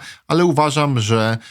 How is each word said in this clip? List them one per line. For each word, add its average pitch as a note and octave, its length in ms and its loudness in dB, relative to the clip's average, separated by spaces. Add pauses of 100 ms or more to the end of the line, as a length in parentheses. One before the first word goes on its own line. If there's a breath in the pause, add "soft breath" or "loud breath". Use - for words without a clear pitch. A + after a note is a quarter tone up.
(280 loud breath)
ale E3 160 2
uważam, D3 560 0
że A2+ 380 0 (120)